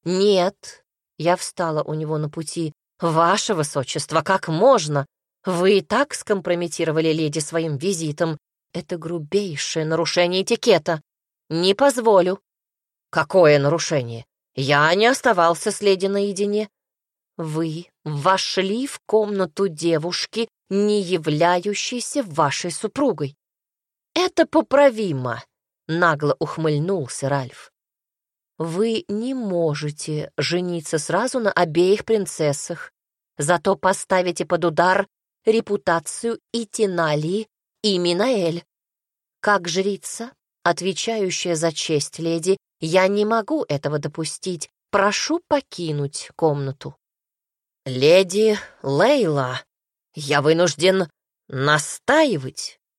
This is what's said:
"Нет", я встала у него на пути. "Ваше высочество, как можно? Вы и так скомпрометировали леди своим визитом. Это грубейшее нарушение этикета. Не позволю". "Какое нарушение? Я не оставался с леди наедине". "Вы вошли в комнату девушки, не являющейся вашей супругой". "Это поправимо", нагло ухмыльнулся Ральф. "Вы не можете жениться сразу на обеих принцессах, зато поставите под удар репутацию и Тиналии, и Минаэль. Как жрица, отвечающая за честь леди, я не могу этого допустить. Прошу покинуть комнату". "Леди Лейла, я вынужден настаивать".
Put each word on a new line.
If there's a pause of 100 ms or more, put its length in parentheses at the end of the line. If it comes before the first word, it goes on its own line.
"Нет", (340)
я
встала
у
него
на
пути. (280)
"Ваше
высочество,
как
можно? (380)
Вы
и
так
скомпрометировали
леди
своим
визитом. (340)
Это
грубейшее
нарушение
этикета. (480)
Не
позволю". (680)
"Какое
нарушение? (300)
Я
не
оставался
с
леди
наедине". (680)
"Вы (180)
вошли
в
комнату
девушки, (220)
не
являющейся
вашей
супругой". (760)
"Это
поправимо", (460)
нагло
ухмыльнулся
Ральф. (840)
"Вы
не
можете
жениться
сразу
на
обеих
принцессах, (440)
зато
поставите
под
удар (360)
репутацию (140)
и
Тиналии, (340)
и
Минаэль. (760)
Как
жрица, (300)
отвечающая
за
честь
леди, (240)
я
не
могу
этого
допустить. (200)
Прошу
покинуть
комнату". (880)
"Леди (260)
Лейла, (520)
я
вынужден (400)
настаивать". (200)